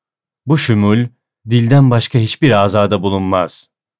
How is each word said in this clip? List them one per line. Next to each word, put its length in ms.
Bu 120
şümul, 480
dilden 400
başka 280
hiçbir 320
azada 520
bulunmaz. 680